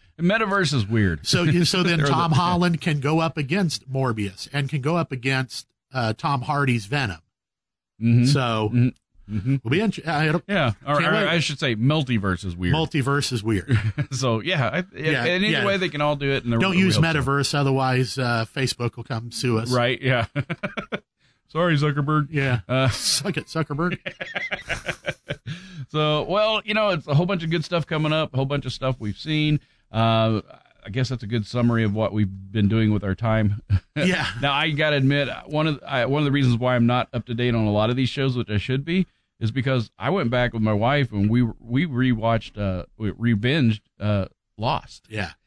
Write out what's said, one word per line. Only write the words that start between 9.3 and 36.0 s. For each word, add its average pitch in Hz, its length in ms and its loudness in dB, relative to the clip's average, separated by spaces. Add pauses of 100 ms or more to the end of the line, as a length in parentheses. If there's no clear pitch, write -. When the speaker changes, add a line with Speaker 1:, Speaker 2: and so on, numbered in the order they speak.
Speaker 2:
we'll 117 80 -4
be 175 100 2
in, 220 100 0 (180)
I 156 220 2
don't, 175 160 0
Speaker 1:
Yeah. 160 240 0 (160)
Or, 143 140 2
Speaker 2:
can't - 120 2
Speaker 1:
or - 40 2
Speaker 2:
wait. - 100 0
Speaker 1:
I 170 120 2
should 147 200 -4
say 127 160 0
multiverse 117 720 0
is 87 100 -6
weird. 90 200 0
Speaker 2:
Multiverse 143 580 0
is 104 100 -2
weird. 110 340 0 (180)
Speaker 1:
<laughs> - 160 -6
So, 120 280 -2
yeah. 135 300 -2
I, 180 280 -6
Speaker 2:
Yeah, 143 280 -2
Speaker 1:
in 180 180 0
any 214 80 0
Speaker 2:
yeah. 143 140 0
Speaker 1:
way 196 120 0
they 180 120 -2
can 147 120 -6
all 147 140 2
do 139 160 -2
it 135 140 0
in 120 60 -2
the 117 60 2
Speaker 2:
Don't 185 140 4
Speaker 1:
real 175 140 2
Speaker 2:
use 180 140 4
Speaker 1:
world. 165 160 4
Speaker 2:
metaverse, 139 380 0
otherwise, 131 640 2
uh, 117 280 0 (100)
Facebook 120 400 -2
will 117 80 -12
come 117 280 -8
sue 120 280 0
us. 117 120 -2
Speaker 1:
Right, 123 300 0
yeah. 123 300 0
<laughs> - 1200 -10
Sorry, 165 280 2
Zuckerberg. 147 520 0
Speaker 2:
Yeah. 139 300 0 (100)
Speaker 1:
Uh, 131 200 2
Speaker 2:
Suck - 480 -2
it, 139 100 -8
Zuckerberg. 160 560 -4
Speaker 1:
<laughs> - 1120 -8 (720)
So, 151 340 0
well, 214 420 0
you 208 80 -4
know, 214 160 2
it's 160 180 -2
a 147 80 -2
whole 175 100 2
bunch 185 180 -2
of 160 60 -4
good 165 140 0
stuff 170 240 -2
coming 156 240 0
up, 156 220 -2
a - 20 -4
whole 135 100 0
bunch 139 200 -4
of 131 80 -6
stuff 131 260 -4
we've 104 180 -6
seen. 151 440 0 (280)
Uh, 113 520 2 (440)
I 98 60 -14
guess 127 160 -2
that's 127 160 -6
a 101 40 -8
good 110 200 -2
summary 120 380 2
of 101 80 0
what 107 180 0
we've 107 180 2
been 98 380 0
doing 110 240 4
with 104 120 0
our 95 120 -2
time. 110 520 0
<laughs> - 40 -2 (240)
Speaker 2:
Yeah. 160 320 0 (160)
Speaker 1:
Now, 143 100 0
I 151 160 0
gotta 147 280 2
admit, 139 300 2 (200)
one 151 180 0
of, 151 220 -2
I, 127 180 -2